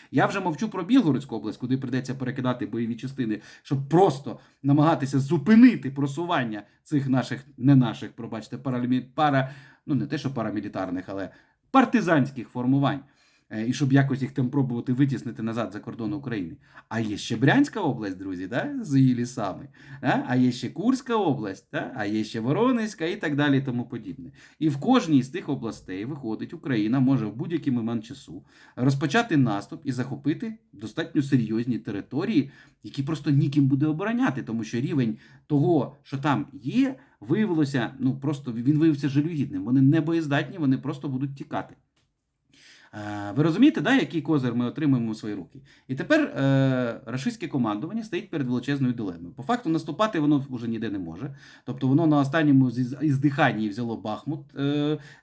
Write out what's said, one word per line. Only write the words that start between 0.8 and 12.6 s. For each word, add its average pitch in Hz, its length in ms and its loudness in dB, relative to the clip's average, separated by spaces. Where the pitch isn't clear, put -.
Білгородську 170 520 2
область, 107 220 -6
куди 127 200 -2
прийдеться 127 360 -4
перекидати 123 520 -2
бойові 117 280 -4
частини, 127 460 -4
щоб 139 260 -4
просто 160 500 4
намагатися 139 560 4
зупинити 170 720 6
просування 139 720 -2
цих 139 260 0
наших, 123 380 0
не 135 200 6
наших, 110 360 2
пробачте, 113 440 -10
паралімі-, 123 440 -2
пара-, 139 360 2
ну, 151 80 -2
не 110 120 -2
те, 160 120 -6
що 139 160 -6
парамілітарних, 101 720 -6
але 95 220 -8
партизанських 220 800 2
формувань. 127 520 0